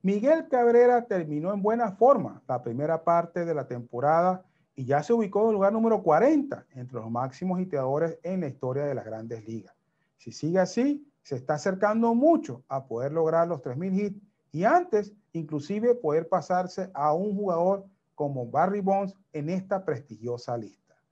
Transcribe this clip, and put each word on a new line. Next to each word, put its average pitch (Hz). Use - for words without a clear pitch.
Miguel 254
Cabrera 240
terminó 165
en 202
buena 220
forma 220
la 127
primera 151
parte 170
de 165
la 143
temporada 147
y 135
ya 139
se 233
ubicó 208
en 226
el 220
lugar 196
número 220
cuarenta 240
entre 127
los 113
máximos 131
hiteadores 156
en 185
la 156
historia 131
de 143
las 107
Grandes 110
Ligas. 110
Si -
sigue 170
así, 254
se -
está 127
acercando 214
mucho 277
a 135
poder 123
lograr 165
los 165
tres 123
mil 185
hits 202
y 156
antes, 226
inclusive, 170
poder 165
pasarse 180
a 147
un 196
jugador 190
como 139
Barry 175
Bonds 196
en 151
esta 190
prestigiosa 120
lista. -